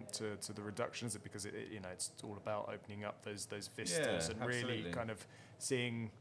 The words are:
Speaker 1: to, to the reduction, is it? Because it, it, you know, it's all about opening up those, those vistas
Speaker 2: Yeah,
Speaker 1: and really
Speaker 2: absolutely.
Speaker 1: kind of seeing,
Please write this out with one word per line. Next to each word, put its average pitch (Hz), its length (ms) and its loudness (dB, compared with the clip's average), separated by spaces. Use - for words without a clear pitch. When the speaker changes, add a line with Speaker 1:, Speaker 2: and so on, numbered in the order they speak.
Speaker 1:
to, 107 240 2
to - 140 -4
the 104 120 -4
reduction, 113 440 0
is 104 80 0
it? 101 80 -6
Because 98 220 -4
it, - 80 -4
it, 104 180 -4
you 107 80 -6
know, 92 140 -6
it's - 180 -2
all 107 140 -4
about 104 360 0
opening 104 320 -6
up - 180 -4
those, 104 220 -2
those 104 220 -4
vistas 113 600 4
Speaker 2:
Yeah, - 40 2
Speaker 1:
and 110 140 -2
really 123 140 4
Speaker 2:
absolutely. 117 320 2
Speaker 1:
kind 113 200 0
of 107 140 -4
seeing, 117 500 4